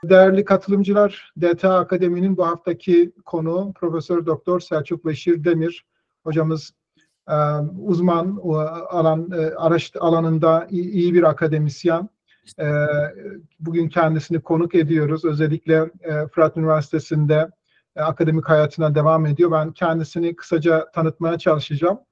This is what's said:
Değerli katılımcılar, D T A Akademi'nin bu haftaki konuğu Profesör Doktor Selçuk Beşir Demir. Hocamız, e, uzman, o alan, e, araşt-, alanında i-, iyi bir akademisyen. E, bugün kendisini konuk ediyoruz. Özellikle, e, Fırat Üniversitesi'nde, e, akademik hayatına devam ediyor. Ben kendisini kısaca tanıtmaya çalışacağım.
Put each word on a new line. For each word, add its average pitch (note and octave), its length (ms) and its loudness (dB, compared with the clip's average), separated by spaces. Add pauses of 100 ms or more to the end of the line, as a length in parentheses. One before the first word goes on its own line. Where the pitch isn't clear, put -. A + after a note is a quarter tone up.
Değerli F#3+ 360 6
katılımcılar, G3 920 0
D E3+ 200 0
T F#3+ 100 0
A F#3 120 4
Akademi'nin F3+ 580 0
bu F3+ 100 0
haftaki E3+ 640 0 (140)
konuğu F3 480 -4
Profesör E3 520 -4
Doktor E3 340 -2
Selçuk E3 460 -6
Beşir D#3+ 380 -2
Demir. E3 420 -2 (380)
Hocamız, D#3+ 500 -4 (560)
e, D#3 60 -2 (440)
uzman, F3+ 580 0
o F3 180 -4 (340)
alan, E3 420 0
e, D#3+ 240 -4
araşt-, E3 440 0
alanında E3 680 2
i-, F3+ 200 -4
iyi F3 240 0
bir F3 100 6
akademisyen. D#3 840 0 (500)
E, D#3 80 -4 (920)
bugün E3 300 -2
kendisini D#3+ 520 0
konuk E3+ 340 0
ediyoruz. D#3+ 500 0
Özellikle, D#3+ 680 0 (100)
e, D3+ 260 -6
Fırat D#3 300 2
Üniversitesi'nde, D#3 920 0 (460)
e, D#3 60 -6
akademik D#3 480 -2
hayatına D3+ 460 2
devam D#3 300 2
ediyor. E3 260 2
Ben D#3 200 0
kendisini E3 640 -4
kısaca D#3+ 560 0
tanıtmaya E3 460 -2
çalışacağım. D#3+ 600 0 (120)